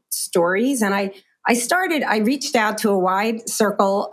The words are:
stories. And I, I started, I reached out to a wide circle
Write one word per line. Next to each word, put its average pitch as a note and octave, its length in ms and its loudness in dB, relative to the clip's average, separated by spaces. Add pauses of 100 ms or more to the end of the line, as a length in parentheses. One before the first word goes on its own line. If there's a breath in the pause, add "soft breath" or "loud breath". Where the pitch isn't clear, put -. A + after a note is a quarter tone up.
(100)
stories. G3+ 720 0
And G3 120 0
I, G3 180 -2 (340 loud breath)
I A#3+ 80 4
started, E4+ 480 0
I A3 160 0
reached B3 380 0
out G#3+ 220 0
to G#3+ 120 2
a G3 80 4
wide G3+ 500 0
circle G3+ 640 2